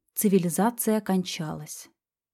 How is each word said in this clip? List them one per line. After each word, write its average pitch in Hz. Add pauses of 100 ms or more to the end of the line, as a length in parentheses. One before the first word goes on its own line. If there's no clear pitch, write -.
(160)
цивилизация 202
кончалась. 165 (460)